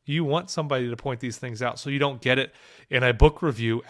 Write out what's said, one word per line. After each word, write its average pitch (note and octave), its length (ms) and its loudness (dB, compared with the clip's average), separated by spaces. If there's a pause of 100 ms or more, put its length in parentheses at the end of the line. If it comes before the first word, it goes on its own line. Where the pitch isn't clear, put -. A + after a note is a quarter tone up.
You D#3 180 -2
want D#3+ 260 -2
somebody C#3 400 -2
to A#2 60 -6
point B2+ 240 -6
these A#2+ 180 -8
things A#2+ 240 -10
out A#2+ 180 -4
so C#3+ 100 -10
you C#3 100 -2
don't C#3 220 0
get B2+ 180 2
it C3 140 -4 (360)
in B2+ 140 2
a B2 100 4
book D3+ 280 6
review A#2 480 0